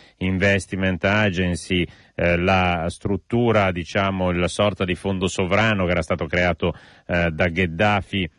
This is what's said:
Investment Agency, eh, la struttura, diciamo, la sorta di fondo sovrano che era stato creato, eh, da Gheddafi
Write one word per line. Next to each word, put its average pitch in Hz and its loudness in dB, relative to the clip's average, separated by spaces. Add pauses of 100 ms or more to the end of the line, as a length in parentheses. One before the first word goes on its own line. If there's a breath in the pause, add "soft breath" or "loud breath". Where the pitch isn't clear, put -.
(180 loud breath)
Investment 95 0
Agency, 92 0 (300 loud breath)
eh, 85 2
la 90 2
struttura, 101 0
diciamo, 92 -2
la 87 0
sorta 104 0
di 90 -2
fondo 95 -2
sovrano 98 0
che 87 0
era 87 2
stato 85 -4
creato, 85 0 (320 loud breath)
eh, 87 0
da 87 0
Gheddafi 92 -2